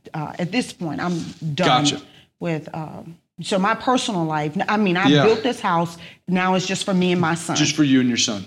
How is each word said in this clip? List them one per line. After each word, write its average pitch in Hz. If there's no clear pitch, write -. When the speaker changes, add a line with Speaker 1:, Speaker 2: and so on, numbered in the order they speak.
Speaker 1:
Uh, 156
at 175
this 240
point, 160
I'm 175
done 151
Speaker 2:
Gotcha. 139
Speaker 1:
with, 165
um, 165
so 190
my 208
personal 226
life, 156
I 208
mean, 196
I 180
Speaker 2:
Yeah. 147
Speaker 1:
built 440
this 247
house. 170
Now 185
it's 185
just 190
for 202
me 180
and 180
my 165
son. 165
Speaker 2:
Just 151
for 156
you 135
and 123
your 120
son. 104